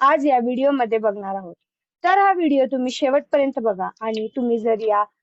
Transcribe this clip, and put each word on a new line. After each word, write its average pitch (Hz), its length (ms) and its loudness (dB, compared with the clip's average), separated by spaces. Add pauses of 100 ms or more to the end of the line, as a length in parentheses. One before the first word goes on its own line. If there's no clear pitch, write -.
आज 285 260 4
या 262 120 4
व्हिडिओमध्ये 247 600 0
बघणार 202 360 -4
आहोत. 180 200 -12 (500)
तर 370 140 4
हा 392 140 4
व्हिडिओ 302 400 2
तुम्ही 254 200 -2
शेवटपर्यंत 277 680 0
बघा 190 260 -2 (120)
आणि 220 260 -4 (100)
तुम्ही 240 220 0
जर 220 300 -2
या 208 160 2 (180)